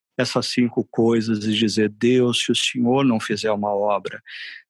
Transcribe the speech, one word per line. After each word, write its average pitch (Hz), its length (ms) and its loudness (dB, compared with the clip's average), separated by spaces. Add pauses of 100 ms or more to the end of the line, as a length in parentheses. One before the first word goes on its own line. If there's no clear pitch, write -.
(160)
essas 123 320 -2
cinco 123 440 0
coisas 113 540 0
e 107 80 0
dizer: 107 360 2
"Deus, 120 540 2
se - 80 -2
o 117 40 2
Senhor 123 480 0
não 117 160 2
fizer 107 320 -4
uma 104 220 -2
obra, 101 480 -2 (480)